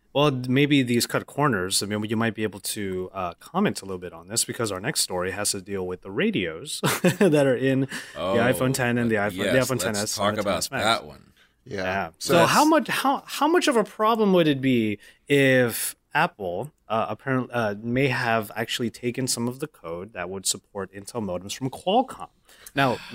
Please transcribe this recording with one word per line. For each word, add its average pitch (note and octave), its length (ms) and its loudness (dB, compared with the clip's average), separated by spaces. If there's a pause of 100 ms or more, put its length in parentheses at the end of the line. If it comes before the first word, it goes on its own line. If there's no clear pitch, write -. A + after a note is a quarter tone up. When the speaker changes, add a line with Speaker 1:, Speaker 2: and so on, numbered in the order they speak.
(120)
Speaker 1:
Well, D3 180 4 (180)
maybe C#3 340 4
these A#2+ 240 2
cut A2+ 200 -4
corners, G#2 560 0
I G#2 40 -4
mean, G#2+ 180 -4
you A2 120 -4
might A2+ 180 0
be A2 80 -6
able G#2 180 -4
to, F#2 520 -6
uh, F2+ 220 -6
comment F3+ 480 -2
a - 20 -18
little F#2+ 140 -8
bit F2+ 140 -10
on E2+ 160 -18
this, A2+ 160 -2
because A2+ 280 -4
our F#2 80 -6
next - 220 -4
story F#2 300 -2
has G2+ 200 -4
to G2+ 80 -6
deal F#2+ 260 -6
with F2+ 160 -8
the G2 80 -14
radios D3+ 680 -4
<laughs> - 220 -2 (160)
that D3+ 280 4
are C3 80 4
in C3 280 2
the C3 60 -2 (280)
Speaker 2:
Oh, F2+ 200 -2
Speaker 1:
iPhone B2+ 380 2
ten A#2+ 240 0
and A#2+ 120 0
the A2 60 2
iPhone, G2+ 200 0
Speaker 2:
yes, G2 160 0 (160)
Speaker 1:
the C3 60 0
iPhone A2+ 80 -2
Speaker 2:
let's - 20 -2
Speaker 1:
ten G#2 120 -2
S G#2 200 -2
Speaker 2:
talk G#2 140 0
Speaker 1:
and G#2+ 80 -4
the - 20 -2
Speaker 2:
about G2+ 100 -2
Speaker 1:
ten F2 80 0
S - 120 -4
Max. A2+ 320 0 (640)
Speaker 3:
Yeah. - 120 -12
Speaker 1:
Yeah. F#2+ 320 -2 (100)
Speaker 3:
So - 160 -2
Speaker 1:
So E3+ 120 8
how D#3 180 4
Speaker 3:
that's D#4 60 6
Speaker 1:
much, D4+ 180 4
how, B3+ 380 0
how - 220 -2
much E4+ 200 4
of C4+ 80 2
a G#3+ 80 4
problem A3 480 2
would E3+ 160 6
it C#3 120 2
be A#2 380 2 (300)
if C3 640 4 (180)
Apple, A2 600 -2 (160)
uh, G#2+ 200 0
apparently, B2+ 460 -4
uh, G#2+ 260 -2
may B2 280 0
have A#2 480 0
actually A2+ 340 -4
taken B2 380 -4
some A#2 180 -2
of B2+ 140 -6
the D3+ 80 -6
code F2 460 -12
that F2+ 140 -6
would F#2+ 160 -10
support - 480 -6
Intel G2+ 300 -10
modems F#2 320 -6
from C3 160 -6
Qualcomm? G3+ 600 -2 (440)
Now, C3 240 2 (160)